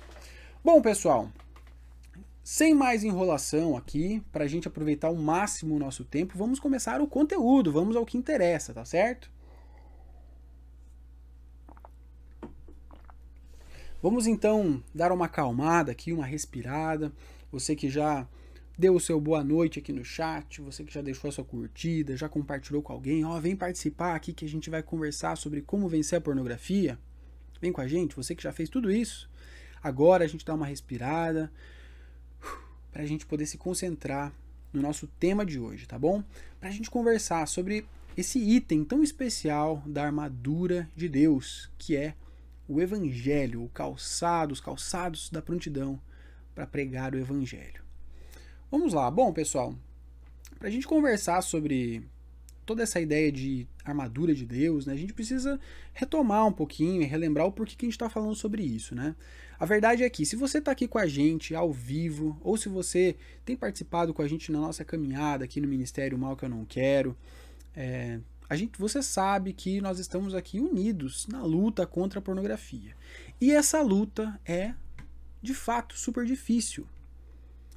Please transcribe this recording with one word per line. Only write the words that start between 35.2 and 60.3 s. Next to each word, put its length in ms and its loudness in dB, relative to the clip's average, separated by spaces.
de 140 -4
hoje, 260 -10
tá 100 -12
bom? 280 2
Pra 120 -8
gente 200 -6
conversar 560 2
sobre 400 -2
esse 240 0
item 440 6
tão 160 2
especial 840 0
da 180 -2
armadura 920 0
de 120 -2
Deus, 720 4
que 160 -2
é 220 -2
o 120 2
Evangelho, 840 0
o 40 -8
calçado, 840 -2
os 80 -8
calçados 680 -6
da 120 -6
prontidão 580 -4
pra 120 -8
pregar 480 -4
o 40 0
Evangelho. 640 -6
Vamos 220 2
lá. 180 4
Bom, 220 4
pessoal, 420 -2
pra 120 -6
gente 160 -2
conversar 560 4
sobre 640 0
toda 180 0
essa 180 0
ideia 320 4
de 340 -4
armadura 500 0
de 120 -6
Deus, 400 2
né, 60 -2
a 40 -2
gente 160 -6
precisa 460 -2
retomar 540 4
um 60 6
pouquinho 500 2
e 20 4
relembrar 420 2
o 60 0
porquê 220 -6
que 100 -6
a 40 0
gente 100 -4
tá 100 -2
falando 280 -2
sobre 260 -2
isso, 320 -4
né? 220 -4
A 80 -2
verdade 380 6
é 40 6
que 160 -2
se 120 -2